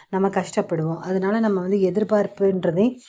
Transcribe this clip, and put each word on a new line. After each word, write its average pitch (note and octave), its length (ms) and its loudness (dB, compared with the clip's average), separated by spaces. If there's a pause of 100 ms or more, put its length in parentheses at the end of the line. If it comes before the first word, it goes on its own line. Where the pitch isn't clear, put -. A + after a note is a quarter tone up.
நம்ம F#3+ 180 0
கஷ்டப்படுவோம். E3 680 -2
அதனால F#3+ 420 -2
நம்ம G#3 200 2
வந்து F#3 180 0
எதிர்பார்ப்புன்றதே G3 1200 0 (120)